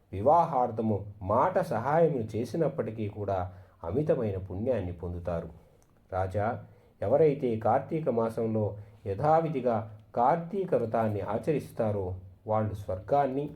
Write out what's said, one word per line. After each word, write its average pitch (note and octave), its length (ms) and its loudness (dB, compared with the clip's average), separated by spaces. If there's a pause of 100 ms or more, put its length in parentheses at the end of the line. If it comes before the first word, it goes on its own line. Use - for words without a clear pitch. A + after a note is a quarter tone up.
(120)
వివాహార్థము A#2 960 2 (160)
మాట C#3 380 2
సహాయమును C#3+ 640 2 (120)
చేసినప్పటికీ A#2 760 -2
కూడా G2 440 -4 (300)
అమితమైన A#2 540 0
పుణ్యాన్ని F#2+ 560 -4
పొందుతారు. F2 560 -6 (640)
రాజా, F#2+ 520 -2 (360)
ఎవరైతే C3 580 4
కార్తీక C3+ 500 0
మాసంలో A2+ 680 0 (300)
యథావిధిగా C3 920 0 (160)
కార్తీక E3+ 600 0
వ్రతాన్ని A2+ 460 0
ఆచరిస్తారో G#2 920 -2 (320)
వాళ్ళు G#2+ 260 0
స్వర్గాన్ని C3+ 840 -2